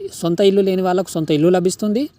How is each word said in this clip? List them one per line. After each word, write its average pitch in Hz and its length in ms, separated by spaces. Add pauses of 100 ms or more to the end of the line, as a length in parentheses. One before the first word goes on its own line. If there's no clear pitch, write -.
(140)
సొంత 170 280
ఇల్లు 196 200
లేని 190 200
వాళ్ళకు 185 280
సొంత 160 220
ఇల్లు 151 160
లభిస్తుంది. 202 720